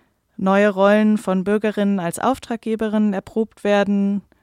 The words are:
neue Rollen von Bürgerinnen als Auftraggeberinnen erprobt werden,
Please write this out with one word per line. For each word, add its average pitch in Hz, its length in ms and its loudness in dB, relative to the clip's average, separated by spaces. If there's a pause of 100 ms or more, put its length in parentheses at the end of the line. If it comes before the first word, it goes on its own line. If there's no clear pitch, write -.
(380)
neue 196 320 2
Rollen 208 480 4
von 190 260 -2
Bürgerinnen 202 560 -2
als 170 200 -6
Auftraggeberinnen 220 920 -2
erprobt - 500 -6
werden, 202 580 0 (220)